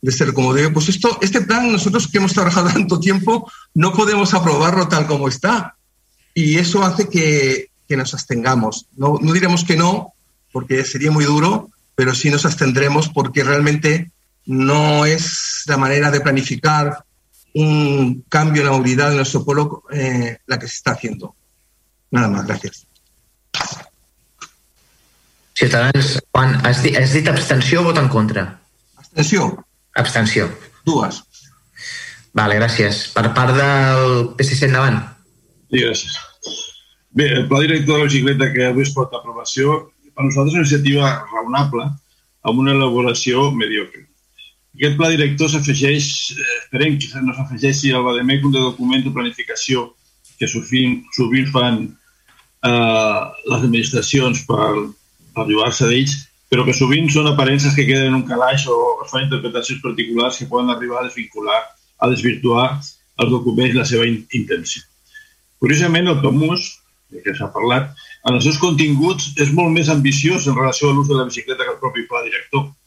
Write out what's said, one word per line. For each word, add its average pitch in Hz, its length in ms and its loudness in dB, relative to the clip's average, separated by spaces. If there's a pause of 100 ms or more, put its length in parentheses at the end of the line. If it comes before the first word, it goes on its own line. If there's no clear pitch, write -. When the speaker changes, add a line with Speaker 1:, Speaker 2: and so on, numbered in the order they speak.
Speaker 1:
de 131 100 0
ser 143 220 0
como 127 200 2
debe, 147 180 2
pues 156 180 0
esto, 233 320 0
este 196 200 0
plan, 233 300 0
nosotros 208 360 0
que - 100 0
hemos 190 160 2
trabajado 180 360 2
<laughs> 170 40 2
tanto 180 260 2
tiempo, 196 520 0 (220)
no 160 200 2
podemos 208 400 2
aprobarlo 170 540 2
tal 151 180 0
como 143 220 -2
está. 185 480 -2 (580)
Y 156 240 2
eso 180 260 2
hace 190 240 0
que, 143 640 0 (180)
que 147 80 -2
nos 127 180 -4
abstengamos. 120 760 -2 (100)
No, 143 240 0
no 156 120 2
diremos 175 300 2
que 170 140 2
no, 175 360 0 (380)
porque 131 320 -2
sería 139 280 -2
muy 151 140 4
duro, 156 440 0 (260)
pero 127 200 2
sí 147 160 0
nos 143 140 0
abstendremos 143 640 0
porque 135 340 -2
realmente 151 680 0 (340)
no 147 600 2
es - 640 -2
la 143 100 0
manera 139 320 2
de 143 120 0
planificar 143 840 0 (480)
un 143 720 2
cambio 151 360 2
en 143 60 2
la 135 40 2
movilidad 131 380 2
de 143 60 0
nuestro 135 280 -2
pueblo, 147 460 -2
eh, 123 560 -4
la 127 100 -4
que 120 100 -10
se - 100 -12
está 123 160 -4
haciendo. - 420 -10 (720)
Nada 123 200 0
más, 98 180 -2
gracias. - 400 -8 (2750)
Speaker 2:
Ciutadans, 135 640 2 (120)
Juan, 135 340 2
has 127 160 2
di-, 151 140 0
has 131 180 2
dit 156 160 2
abstenció 135 520 2
o - 40 2
vot 165 160 2
en 131 80 2
contra? 107 500 -2 (380)
Speaker 1:
Abstenció. - 680 -2 (280)
Speaker 2:
Abstenció. 110 560 0 (340)
Speaker 1:
Dues. 127 380 -2 (1120)
Speaker 2:
Vale, 104 240 2
gràcies. 107 560 0
Per 110 240 2
part 127 160 2
del 131 800 2
P - 100 -2
S 135 140 0
C, 139 80 2
endavant. 131 320 2 (720)
Speaker 3:
Sí, 127 140 2
gràcies. - 340 -4 (960)
Bé, 143 140 2 (100)
el 120 100 0
pla 139 140 2
director 151 380 2
de - 20 2
la 143 80 2
bicicleta 135 420 2
que 127 140 0
avui 127 160 2
es 139 140 0
porta 123 240 -4
a - 20 -18
aprovació, 135 720 -2 (160)
per - 160 -4
nosaltres 139 300 2
és - 20 2
una 160 80 2
iniciativa 139 460 2 (180)
raonable, 123 560 -2 (560)
amb 120 240 0
una 139 80 2
elaboració 127 800 0
mediocre. 107 540 -6 (640)
Aquest 143 240 0
pla 165 160 2
director 147 400 0
s'afegeix, 143 560 0 (240)
eh, - 160 -6 (140)
esperem 139 340 -2
que 135 240 -8
no 127 160 -2
s'afegeixi 135 560 -2
al 127 160 0
vademecum 135 420 0
de 131 140 2
documento 127 480 -2
planificació 120 760 -4 (480)
que 110 100 -4
sovint, 123 540 -2 (100)
sovint 131 400 0
fan, 123 320 0 (800)
eh, 113 560 2 (240)
les 113 160 -2
administracions 120 880 0
per, 107 240 0 (600)
per 107 160 -4
lloar-se 113 400 2
d'ells, 135 260 0 (380)
però 127 140 2
que 127 100 0
sovint 147 320 2
són 151 160 2
aparences 139 480 2
que 147 140 2
queden 135 240 2
en 131 80 2
un 127 80 -6
calaix 131 420 0
o 160 80 2 (240)
es - 80 -12
fan 131 160 -4
interpretacions 123 560 -4
particulars 117 560 -2
que 139 140 -10
poden 123 180 0
arribar 123 320 -4
a 123 60 -6
desvincular, 107 540 -4 (360)
a 120 140 0
desvirtuar 120 560 0 (100)
els - 540 -4
documents 120 420 0
i 127 60 2
la 117 100 -2
seva 117 160 2
in-, 113 160 -2 (160)
intenció. - 460 -6 (800)
Curiosament, 170 480 2
el 143 100 0
pemus, 151 460 0 (420)
de 90 160 -18
què 98 120 -4
s'ha 95 180 -6
parlat, 123 340 0 (380)
en 123 100 2
els - 80 0
seus 151 160 2
continguts 156 720 0 (100)
és 143 160 2
molt 170 160 2
més 160 160 2
ambiciós 143 560 2
en 127 140 0
relació 135 320 0
a 139 60 2
l'ús 139 120 0
de 143 80 2
la 123 120 0
bicicleta 117 360 -8
que 165 80 -6
el - 80 -12
propi 120 280 -6
pla 120 180 -6
director. - 420 -4 (180)